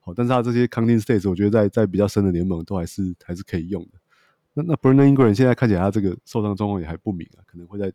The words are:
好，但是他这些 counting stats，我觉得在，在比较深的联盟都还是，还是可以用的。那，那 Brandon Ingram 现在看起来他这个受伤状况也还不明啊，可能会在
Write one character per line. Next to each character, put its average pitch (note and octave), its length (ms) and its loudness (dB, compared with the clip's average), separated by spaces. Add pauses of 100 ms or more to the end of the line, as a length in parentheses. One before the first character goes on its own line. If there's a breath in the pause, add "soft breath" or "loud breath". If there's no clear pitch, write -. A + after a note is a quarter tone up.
好， F2 140 -14
但 A#2+ 120 -2
是 B2 60 0
他 B2 100 2
这 A#2+ 100 -2
些 A#2+ 140 2
counting A#2 320 2
stats， G#2+ 300 0
我 F#2 60 0
觉 G2 100 0
得 G#2 60 2
在， G#2 180 2
在 G#2+ 180 0
比 F#2 120 -4
较 G2+ 100 2
深 G2+ 160 0
的 F#2+ 80 2
联 F2 140 -2
盟 E2+ 180 -4
都 G2+ 100 -8
还 F2 120 -4
是， F#2 360 -6
还 - 120 -10
是 F2+ 80 -14
可 F#2+ 160 -8
以 E2+ 100 -8
用 F#2 140 -6
的。 - 160 -20 (560)
那， D3 80 -6
那 E3 140 -2
Brandon C#3 380 6
Ingram A#2+ 200 4
现 C3 120 2
在 B2 80 4
看 A#2+ 140 0
起 G#2 60 2
来 F2 80 0
他 G2+ 80 0
这 G#2 100 -2
个 F#2 240 -4
受 - 180 -6
伤 G#2 140 -4
状 G#2 140 -4
况 G2 100 -4
也 D#2+ 60 -10
还 E2 100 -10
不 G#2+ 160 -8
明 F2 240 -10
啊， - 100 -20
可 F2 120 -20
能 F2 80 -20
会 G2+ 120 -14
在 G2 160 -6